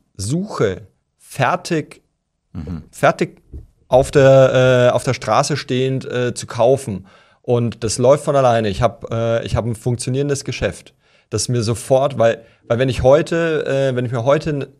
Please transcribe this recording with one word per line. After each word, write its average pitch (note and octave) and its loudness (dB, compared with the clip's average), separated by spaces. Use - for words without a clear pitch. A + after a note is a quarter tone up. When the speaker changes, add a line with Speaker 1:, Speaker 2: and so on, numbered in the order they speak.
Speaker 1:
suche, A#2+ -4
fertig, D#3 -4
Speaker 2:
Mhm. D#2+ -10
Speaker 1:
fertig - -2
auf C3 2
der, C3 6
äh, G#2 2
auf A2+ -2
der C3 -2
Straße C3 0
stehend, C3 -4
äh, B2 -2
zu - -12
kaufen A#2+ 0
und A#2+ -2
das G#2+ -4
läuft C3+ 4
von D3 -2
alleine. A#2 2
Ich G2 -4
hab, - -2
äh, A#2 -2
ich - -4
hab A2 -2
ein A#2 -4
funktionierendes C3+ -4
Geschäft. - -6
Das G#2+ -4
mir A#2+ -2
sofort, A#2+ 0
weil, A2+ 2
weil A#2 -2
wenn C3 0
ich A#2+ -4
heute, D#3+ 2
äh, B2 -6
wenn B2 -2
ich A#2 -8
mir A#2+ -6
heute, C#3+ -2